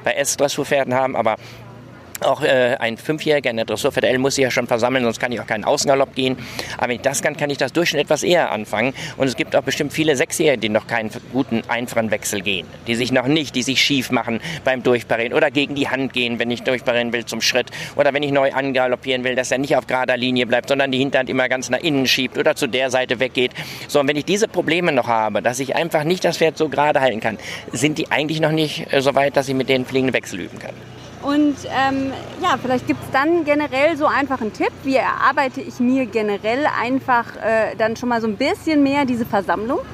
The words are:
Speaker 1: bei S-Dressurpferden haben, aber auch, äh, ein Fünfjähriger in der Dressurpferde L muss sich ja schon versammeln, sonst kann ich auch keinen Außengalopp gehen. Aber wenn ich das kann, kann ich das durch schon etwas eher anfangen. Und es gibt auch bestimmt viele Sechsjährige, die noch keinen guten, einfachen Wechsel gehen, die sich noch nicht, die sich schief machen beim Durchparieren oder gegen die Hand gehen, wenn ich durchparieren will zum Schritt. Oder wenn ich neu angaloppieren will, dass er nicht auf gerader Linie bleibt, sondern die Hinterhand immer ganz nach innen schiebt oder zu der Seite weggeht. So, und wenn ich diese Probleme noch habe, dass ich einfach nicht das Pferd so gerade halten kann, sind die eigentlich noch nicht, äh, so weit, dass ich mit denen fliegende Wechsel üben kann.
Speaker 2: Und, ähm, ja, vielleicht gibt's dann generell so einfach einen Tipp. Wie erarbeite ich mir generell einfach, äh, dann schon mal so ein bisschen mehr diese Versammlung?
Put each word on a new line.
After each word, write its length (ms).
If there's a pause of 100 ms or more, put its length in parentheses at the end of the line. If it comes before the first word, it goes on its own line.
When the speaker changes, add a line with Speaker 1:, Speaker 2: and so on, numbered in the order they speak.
Speaker 1:
bei 100
S-Dressurpferden 800
haben, 220
aber 220 (880)
auch, 160
äh, 380
ein 180
Fünfjähriger 520
in 80
der 80
Dressurpferde 420
L 100
muss 180
sich 80
ja 80
schon 160
versammeln, 360
sonst 160
kann 120
ich 80
auch 80
keinen 160
Außengalopp 520
gehen. 220 (400)
Aber 100
wenn 80
ich 60
das 200
kann, 160
kann 120
ich 80
das 160
durch 160
schon 100
etwas 240
eher 280
anfangen. 420 (240)
Und 100
es 80
gibt 200
auch 80
bestimmt 300
viele 220
Sechsjährige, 420
die 120
noch 180
keinen 220 (220)
guten, 360
einfachen 440
Wechsel 300
gehen, 260 (200)
die 80
sich 160
noch 160
nicht, 280
die 80
sich 180
schief 300
machen 280 (240)
beim 200
Durchparieren 500
oder 180
gegen 240
die 140
Hand 240
gehen, 260
wenn 120
ich 120
durchparieren 500
will 120
zum 160
Schritt. 300 (240)
Oder 180
wenn 100
ich 80
neu 220
angaloppieren 680
will, 120
dass 160
er 60
nicht 180
auf 120
gerader 300
Linie 280
bleibt, 240
sondern 220
die 80
Hinterhand 300
immer 200
ganz 200
nach 100
innen 280
schiebt 300
oder 180
zu 120
der 220
Seite 300
weggeht. 320 (360)
So, 120
und 80
wenn 100
ich 80
diese 220
Probleme 440
noch 160
habe, 340
dass 180
ich 160
einfach 280
nicht 200
das 140
Pferd 200
so 120
gerade 320
halten 180
kann, 180 (340)
sind 260
die 140
eigentlich 280
noch 120
nicht, 420
äh, 80
so 140
weit, 200
dass 140
ich 60
mit 140
denen 160
fliegende 280
Wechsel 260
üben 200
kann. 140 (500)
Speaker 2:
Und, 320 (100)
ähm, 460 (300)
ja, 200
vielleicht 240
gibt's 280
dann 320
generell 500
so 120
einfach 340
einen 100
Tipp. 220 (100)
Wie 140
erarbeite 640
ich 180
mir 260
generell 600
einfach, 720
äh, 400
dann 180
schon 140
mal 100
so 80
ein 80
bisschen 480
mehr 220
diese 200
Versammlung? 540 (140)